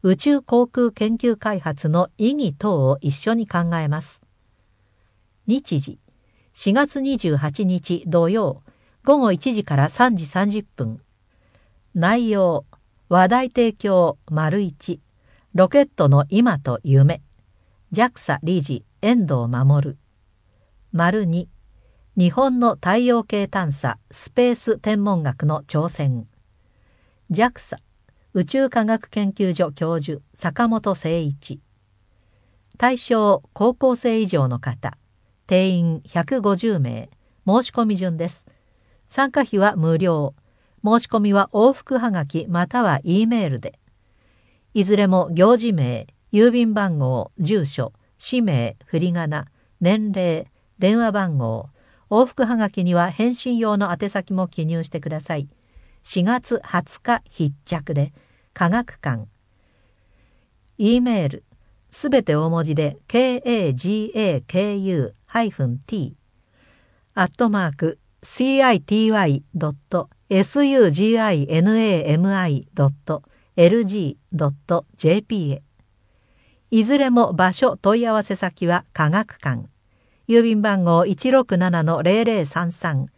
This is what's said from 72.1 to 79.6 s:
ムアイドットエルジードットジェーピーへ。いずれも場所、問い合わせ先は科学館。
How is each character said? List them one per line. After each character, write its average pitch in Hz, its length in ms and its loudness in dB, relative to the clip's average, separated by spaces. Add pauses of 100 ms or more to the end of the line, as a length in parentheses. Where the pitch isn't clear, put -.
ム 196 160 2
ア 185 140 0
イ 139 260 -4
ド 143 120 2
ッ 139 60 2 (120)
ト 156 180 -6 (340)
エ 175 120 8
ル 226 160 2
ジ 190 340 -4 (140)
ー 180 40 -6
ド 147 120 0
ッ 139 40 -2 (140)
ト - 200 -2 (100)
ジ 156 140 2
ェ 185 80 4
ー 214 80 -8
ピ 170 260 -4
ー - 40 -4
へ。 - 60 -18 (1080)
い 226 140 4
ず 269 140 2
れ 269 120 2
も 233 240 2
場 185 180 2
所、 220 240 0
問 214 240 2
い 233 60 -2
合 226 80 0
わ 214 80 0
せ 196 140 -6
先 180 300 -6
は 175 260 0
科 151 180 0
学 214 280 -2
館。 123 300 -6 (600)